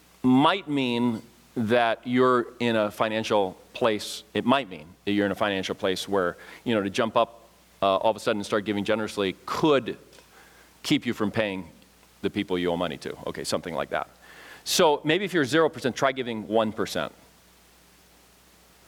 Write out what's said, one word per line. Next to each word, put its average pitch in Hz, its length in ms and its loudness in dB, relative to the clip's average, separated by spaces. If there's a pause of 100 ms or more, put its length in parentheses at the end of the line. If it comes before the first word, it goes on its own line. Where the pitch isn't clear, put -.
(220)
might 151 460 4
mean 120 520 0 (360)
that 117 480 2
you're 123 420 4 (140)
in 120 160 2
a 104 140 2
financial 110 680 0 (160)
place. - 480 -2 (120)
It 104 120 -2
might 123 240 0
mean 78 160 -16 (180)
that 101 80 -2
you're 101 140 2
in 98 60 -2
a 92 40 -4
financial 98 380 -2
place 95 340 -4
where, 92 280 0 (280)
you 120 100 0
know, 104 80 2
to 98 80 -4
jump 113 260 -2
up, - 320 0 (340)
uh, 98 140 4
all 113 140 2
of 104 60 -2
a 101 40 -12
sudden 107 200 -2
and 98 60 -8
start 107 180 -2
giving 101 200 -2
generously 104 520 -2 (100)
could 131 500 0 (840)
keep 139 240 0
you 117 60 0
from 101 180 -2
paying 95 380 -4 (540)
the 98 80 -2
people 95 280 -2
you 87 120 0
owe 85 60 0
money 85 200 -4
to. - 180 -10 (120)
Okay, - 180 -8
something 85 300 -4
like 71 160 -6
that. 80 180 -4 (560)
So 151 400 4
maybe 170 200 2
if 160 80 -6
you're 160 120 2
zero 147 240 4
percent, 123 260 -4
try 135 180 2
giving 117 360 -8
one 110 240 2
percent. 85 400 -4 (1800)